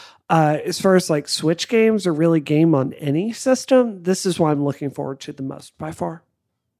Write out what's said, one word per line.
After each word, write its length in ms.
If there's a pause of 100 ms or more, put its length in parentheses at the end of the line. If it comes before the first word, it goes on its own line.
(300)
uh, 340
as 160
far 140
as, 160
like, 160
Switch 420
games 380
or 60
really 280
game 360
on 180
any 380
system, 720
this 220
is 120
what 140
I'm 120
looking 260
forward 300
to 120
the 100
most 360
by 120
far. 320 (580)